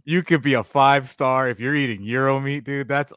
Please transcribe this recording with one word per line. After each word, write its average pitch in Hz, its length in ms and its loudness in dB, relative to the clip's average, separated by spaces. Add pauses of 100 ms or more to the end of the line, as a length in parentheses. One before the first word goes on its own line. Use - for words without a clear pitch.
you 170 180 0
could 160 200 2
be 143 100 2
a 117 100 2
five 139 460 2
star. 131 400 0
If 107 100 -6
you're 131 160 -2
eating 117 300 -2
gyro 135 340 0
meat, 139 240 -6
dude, 139 240 -6
that's 139 300 -2